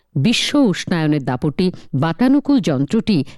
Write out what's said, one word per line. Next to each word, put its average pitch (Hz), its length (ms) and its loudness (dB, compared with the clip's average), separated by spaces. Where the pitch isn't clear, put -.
বিশ্ব 226 440 0
উষ্ণায়নের 160 680 0
দাপটে 151 460 -2
বাতানুকূল 254 680 2
যন্ত্রটি 156 640 0